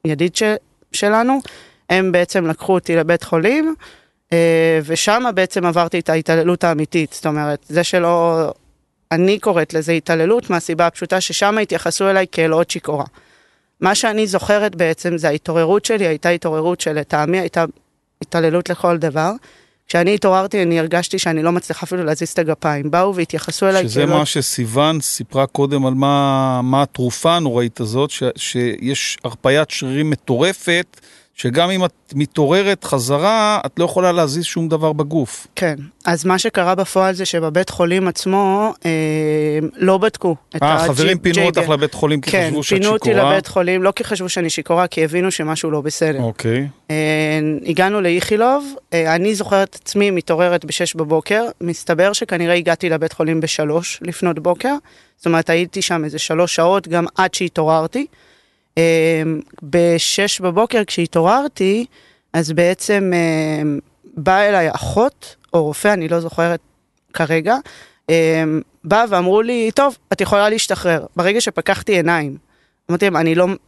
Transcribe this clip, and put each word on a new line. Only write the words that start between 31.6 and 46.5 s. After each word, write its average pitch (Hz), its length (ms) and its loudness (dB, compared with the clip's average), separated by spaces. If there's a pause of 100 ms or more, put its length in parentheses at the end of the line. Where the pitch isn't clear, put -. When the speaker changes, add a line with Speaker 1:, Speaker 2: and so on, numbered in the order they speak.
Speaker 2:
אם 185 160 0
את 165 60 -2 (240)
מתעוררת 160 680 0
חזרה, 190 840 0
את - 140 -6
לא 175 60 4
יכולה 180 260 2
להזיז 165 320 0
שום 165 260 -4
דבר 156 240 0
בגוף. 147 640 -4
Speaker 1:
כן. 160 200 -2 (300)
אז 170 200 0
מה 185 140 2
שקרה 185 360 0
בפועל 190 380 0
זה 180 120 -6
שבבית 165 440 -2
חולים 180 380 0
עצמו, 196 680 0 (120)
אה, 165 60 0 (840)
לא 190 220 2
בדקו 185 380 0 (200)
את 143 80 0
Speaker 2:
אה, 147 40 4
Speaker 1:
ה-G-, 160 200 2
Speaker 2:
חברים 160 300 2
פינו 175 180 0
Speaker 1:
ג'יי 180 160 2
בי. 170 80 0
Speaker 2:
אותך 160 100 0
לבית 147 240 0
חולים 147 280 0
כי 156 100 -4
Speaker 1:
כן, 180 180 2
Speaker 2:
חשבו 147 140 -2
שאת 196 160 0
Speaker 1:
פינו 208 140 2
אותי 220 160 0
Speaker 2:
שיכורה? 196 240 4
Speaker 1:
לבית 190 140 0
חולים, 185 360 0
לא 196 80 4
כי 226 120 -8
חשבו 190 260 -6
שאני 170 200 -2
שיכורה, 170 380 0
כי 160 160 -2
הבינו 175 280 0
שמשהו 156 400 -4
לא 151 100 -2
בסדר. 151 400 -2
Speaker 2:
אוקיי. 117 460 -2 (240)